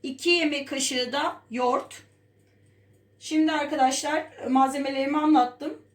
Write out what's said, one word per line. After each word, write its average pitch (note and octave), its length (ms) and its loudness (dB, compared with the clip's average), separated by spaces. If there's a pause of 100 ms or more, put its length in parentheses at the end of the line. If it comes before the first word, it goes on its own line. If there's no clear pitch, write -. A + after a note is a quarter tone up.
iki D4 280 -4
yemek D4+ 380 0
kaşığı B3+ 440 -4
da D4+ 380 -4
yoğurt. B3 520 -2 (1160)
Şimdi D#4 340 0
arkadaşlar D4 720 0 (220)
malzemelerimi C4+ 720 0
anlattım. D4 640 2 (120)